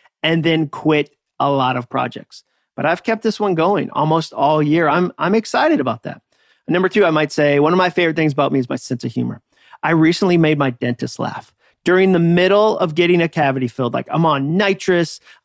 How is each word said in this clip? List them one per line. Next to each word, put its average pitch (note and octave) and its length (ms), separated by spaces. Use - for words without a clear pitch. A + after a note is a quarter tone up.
and D#3+ 220
then D#3+ 240
quit D3+ 480
a C#3 100
lot C3 280
of A#2+ 120
projects. - 540
But C#3 100
I've E3+ 180
kept A3 200
this A3 160
one G3 160
going E3 340
almost D#3 440
all D3+ 280
year. D#3 260
I'm, F3 300
I'm F3 160
excited B3+ 460
about A#2+ 240
that. - 180
And D#3+ 60
number F3+ 160
two, G3+ 160
I E3+ 40
might D#3 220
say, D3 280
One D#3 140
of F3+ 40
my F#3 120
favorite E3+ 260
things D#3 180
about C#3+ 180
me C#3 80
is B2 100
my C#3 60
sense - 280
of A#2+ 80
humor. A#2+ 300
I D3+ 100
recently E3+ 460
made D#3 220
my C3+ 100
dentist B2 480
laugh. - 380
During F#3 280
the F3 80
middle F#3 600
of D#3+ 160
getting E3+ 260
a D#3+ 80
cavity C3+ 400
filled, A#2+ 240
like, A#2+ 180
I'm D#3+ 140
on D3 320
nitrous, F#3+ 640